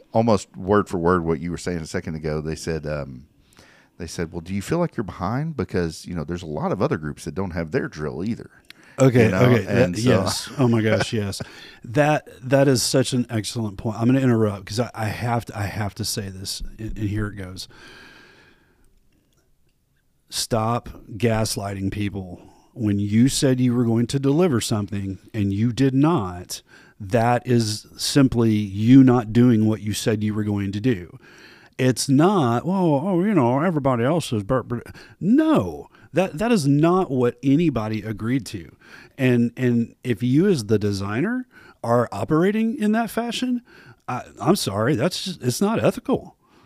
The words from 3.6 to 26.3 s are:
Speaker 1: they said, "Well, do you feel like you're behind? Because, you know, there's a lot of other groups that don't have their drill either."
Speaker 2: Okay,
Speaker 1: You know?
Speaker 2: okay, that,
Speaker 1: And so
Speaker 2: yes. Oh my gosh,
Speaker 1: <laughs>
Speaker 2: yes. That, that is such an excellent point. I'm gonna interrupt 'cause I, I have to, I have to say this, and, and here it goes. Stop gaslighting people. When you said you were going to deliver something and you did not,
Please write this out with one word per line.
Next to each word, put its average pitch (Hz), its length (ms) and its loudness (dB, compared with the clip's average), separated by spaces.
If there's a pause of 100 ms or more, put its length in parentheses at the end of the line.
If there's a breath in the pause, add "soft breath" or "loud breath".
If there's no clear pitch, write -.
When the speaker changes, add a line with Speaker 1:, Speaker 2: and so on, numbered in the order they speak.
Speaker 1:
they 90 100 -12
said, 85 240 -8
"Well, 87 120 -10
do 90 120 -10
you 101 60 -4
feel 156 160 -4
like 175 220 -2
you're 110 60 -2
behind? 120 520 -6
Because, 87 480 -4
you 87 100 -10
know, 80 80 -4
there's 85 200 -8
a 80 40 -12
lot 98 240 -6
of 101 120 -4
other 139 160 -2
groups 76 260 -10
that 78 100 -10
don't 92 180 -6
have 82 180 -6
their 143 180 -4
drill 76 340 -8
either." 110 280 -8 (480 loud breath)
Speaker 2:
Okay, 123 260 6
Speaker 1:
You 110 60 4
know? 92 100 2
Speaker 2:
okay, 123 240 4
that, 101 200 2
Speaker 1:
And - 140 -2
so 123 120 2
Speaker 2:
yes. 95 480 0
Oh 123 100 4
my 113 140 2
gosh, 107 300 0
Speaker 1:
<laughs> - 20 -4
Speaker 2:
yes. 101 260 -4 (420 loud breath)
That, 143 460 0 (140)
that 139 260 4
is 127 140 4
such - 320 2
an 123 160 0
excellent 107 480 -4
point. 110 200 -6
I'm 117 60 0
gonna 131 160 4
interrupt 110 460 2
'cause 107 140 -8
I, 117 140 -2
I 110 120 -4
have 107 400 -4
to, - 120 -12
I 104 40 -4
have 101 320 -6
to 107 100 -8
say 101 240 -6
this, 95 320 -10 (180)
and, 110 200 -8
and 107 100 -2
here 104 200 -2
it 101 80 -14
goes. 92 320 -14 (2500 loud breath)
Stop 117 600 -4 (240)
gaslighting 107 800 -2
people. 98 520 -6 (320 loud breath)
When 107 240 0
you 107 320 4
said 131 300 2
you 123 140 2
were 123 100 2
going 117 240 2
to 143 100 -2
deliver 139 420 2
something 101 580 -4 (140)
and 101 180 0
you 110 220 0
did 131 220 0
not, 113 640 -2 (400 loud breath)